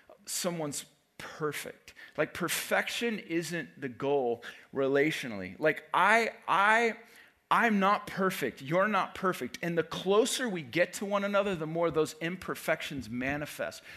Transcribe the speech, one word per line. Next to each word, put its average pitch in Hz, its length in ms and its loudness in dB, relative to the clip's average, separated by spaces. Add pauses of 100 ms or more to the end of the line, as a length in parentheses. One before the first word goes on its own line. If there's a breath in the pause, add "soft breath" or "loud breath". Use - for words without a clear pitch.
(260 loud breath)
someone's 160 580 -4 (340)
perfect. - 760 -8 (220 loud breath)
Like, 156 180 0
perfection 208 840 -2
isn't 165 600 -4
the 135 80 -4
goal 123 540 0 (320 loud breath)
relationally. 135 840 0
Like, 151 260 0 (100)
I, 214 360 4 (180)
I, 220 460 4 (560 loud breath)
I'm 202 300 4
not 196 260 2
perfect. 185 540 -2
You're 175 280 2
not 190 260 0
perfect. 175 480 -2
And 170 140 -2
the 160 60 4
closer 208 640 2
we 185 160 -4
get 151 320 0
to 214 120 -8
one 202 180 0
another, 202 300 2
the 156 120 -4
more 165 240 0
those 156 300 0
imperfections 156 880 -4
manifest. 131 720 -6 (140 loud breath)